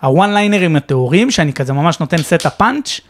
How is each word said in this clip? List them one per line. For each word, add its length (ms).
הוואן 320
ליינרים 420
הטהורים, 540
שאני 220
כזה 200
ממש 280
נותן 160
סט 300
הפאנץ', 640